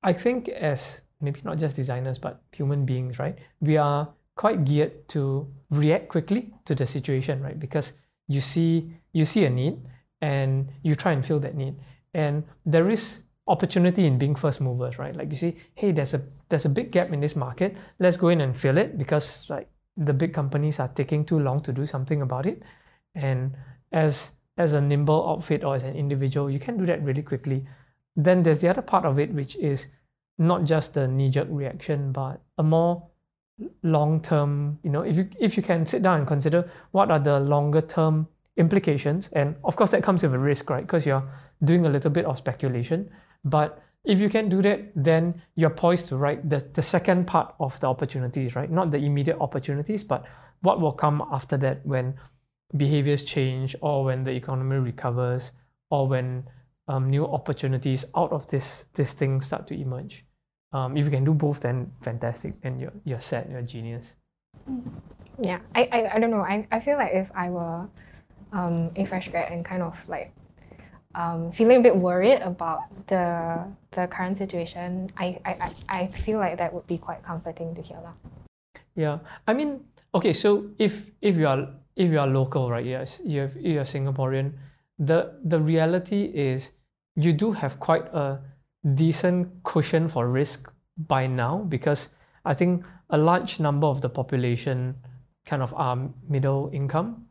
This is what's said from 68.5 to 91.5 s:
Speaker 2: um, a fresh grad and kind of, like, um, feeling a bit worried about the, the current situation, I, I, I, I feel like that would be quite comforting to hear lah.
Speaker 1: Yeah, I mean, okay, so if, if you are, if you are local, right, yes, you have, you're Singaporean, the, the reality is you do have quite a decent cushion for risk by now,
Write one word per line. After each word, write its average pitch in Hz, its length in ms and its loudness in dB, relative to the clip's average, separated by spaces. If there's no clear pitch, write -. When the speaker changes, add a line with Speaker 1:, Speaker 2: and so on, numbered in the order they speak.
Speaker 2:
um, 170 440 -2
a 196 100 -2
fresh 185 240 -6
grad 170 220 -4
and 170 120 -8
kind 185 180 -6
of, 165 280 -8
like, - 240 -10
um, 170 360 -4
feeling 226 260 8
a 247 40 8
bit 233 140 8
worried 185 460 4
about 170 400 -4
the, 170 580 -2
the 180 160 -2
current 185 300 -4
situation, 180 800 -6
I, 180 280 -4
I, 180 60 -6
I, - 500 -8
I 185 60 -2
feel 214 320 -4
like 180 180 -2
that 175 160 -4
would 175 120 -10
be 170 120 -4
quite 165 260 -10
comforting 165 520 -8
to 160 60 -12
hear 165 220 -16
lah. 170 100 -18
Speaker 1:
Yeah, 151 240 0
I 214 60 4
mean, 277 320 -2
okay, 180 200 4
so 208 440 4
if, - 340 -2
if 196 160 4
you 156 100 4
are, 135 220 0
if 180 160 4
you 156 80 4
are 139 80 2
local, 131 420 2
right, 120 160 -2
yes, 131 400 -6
you 151 160 -2
have, 135 160 -6
you're 160 260 -2
Singaporean, 135 720 -2
the, 160 340 2
the 165 160 2
reality 170 640 2
is 131 480 -2
you 160 180 4
do 208 200 0
have - 260 -4
quite - 340 2
a 139 260 -2
decent 180 720 0
cushion 160 440 2
for 123 220 0
risk 135 420 -2
by 135 280 0
now, 127 320 0